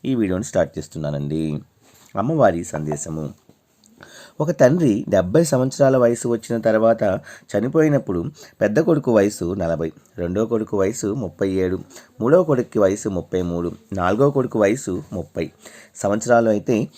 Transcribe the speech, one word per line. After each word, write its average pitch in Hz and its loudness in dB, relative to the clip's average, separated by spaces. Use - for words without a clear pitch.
ఈ 135 -2
వీడియోని 101 0
స్టార్ట్ - -2
చేస్తున్నానండి. 76 -6
అమ్మవారి 110 2
సందేశము. 76 -8
ఒక 151 -2
తండ్రి 139 4
డెబ్బై 101 2
సంవత్సరాల 135 2
వయసు 120 2
వచ్చిన 117 -2
తర్వాత 110 2
చనిపోయినప్పుడు 131 -2
పెద్ద 107 2
కొడుకు 151 0
వయసు 98 2
నలభై, 82 -4
రెండో 92 -2
కొడుకు 110 -4
వయసు 98 -2
ముప్పై 98 -4
ఏడు, 92 -2
మూడో 151 4
కొడుక్కి 131 -2
వయసు 101 2
ముప్పై 90 -4
మూడు, 87 -4
నాలుగో 101 2
కొడుకు 127 -2
వయసు 104 0
ముప్పై 85 -8
సంవత్సరాలు 113 2
అయితే 104 0